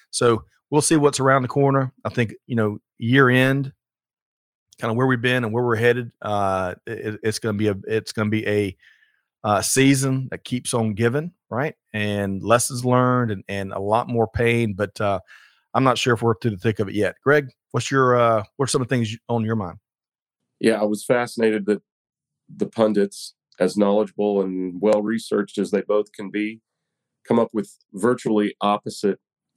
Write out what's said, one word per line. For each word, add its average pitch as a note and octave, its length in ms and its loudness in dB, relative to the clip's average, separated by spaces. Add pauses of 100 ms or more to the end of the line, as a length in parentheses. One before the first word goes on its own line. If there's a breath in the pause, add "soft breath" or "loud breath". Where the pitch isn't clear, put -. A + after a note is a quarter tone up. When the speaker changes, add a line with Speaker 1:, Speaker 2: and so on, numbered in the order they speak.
(120)
Speaker 1:
So A#2 320 2 (260)
we'll D3 120 2
see D#3+ 160 4
what's C#3+ 220 2
around C3+ 220 4
the B2+ 60 -4
corner. C3+ 460 0 (100)
I A2 60 -6
think, A#2 240 -2 (140)
you B2+ 80 -4
know, G#2+ 240 0 (180)
year B2 320 6
end, C3+ 440 2 (1040)
kinda A2+ 140 -2
where B2+ 140 2
we've B2+ 140 0
been B2 220 2
and A2 100 -4
where B2 100 0
we're A#2+ 120 0
headed, A#2+ 360 2 (100)
uh, G2 540 -2 (100)
it, G#2+ 380 -8
it's A2 160 -2
gonna G#2+ 180 -2
be G#2+ 120 0
a, G2+ 60 0 (100)
it's A2 260 -4
gonna G#2+ 180 -2
be G#2+ 180 0
a, G#2 300 0 (680 soft breath)
uh, G2+ 180 2
season C3+ 720 2
that - 120 -10
keeps - 300 -6
on A2 220 -2
giving, B2+ 360 -2 (200)
right? B2+ 240 -4 (180)
And G2+ 480 -2
lessons A#2+ 420 0
learned B2 460 2
and, G2 180 -8
and G2 260 -6
a G2 60 -8
lot G#2+ 300 -2
more A#2 180 0
pain, A#2 460 0
but, G2+ 260 -6
uh, G2+ 200 -2 (560 soft breath)
I'm C3 80 2
not B2 160 2
sure B2 160 2
if G#2+ 80 -2
we're A#2 160 2
through A#2 120 -2
the G2 60 -6
thick G#2+ 220 -2
of G#2 100 -2
it - 60 -8
yet. G2 280 0
Greg, C#3+ 260 2 (220)
what's B2 200 -4
your, B2+ 280 4
uh, A2+ 240 2 (120)
what C#3 80 -4
are - 40 0
some C#3 140 0
of A#2 60 -4
the C3+ 80 -2
things A#2 180 -2
you, A#2 60 -12 (100)
on A#2 160 -2
your A2+ 100 -2
mind? G2 220 -6 (840)
Speaker 2:
Yeah, A2 220 2
I G#2+ 40 2
was G#2+ 200 -4
fascinated A2+ 640 0
that G#2 160 0 (640)
the G#2 160 -6
pundits, G2+ 720 0 (240)
as G#2+ 180 0
knowledgeable G#2 640 0
and F#2 400 -6
well-researched G#2+ 800 -2
as F#2 120 -2
they G2 100 0
both G#2 300 -2
can G2 200 -14
be, G#2 300 -6 (640)
come A#2 100 4
up A2+ 160 2
with G#2 240 -6 (160)
virtually G#2+ 680 0
opposite G#2 580 -2 (380)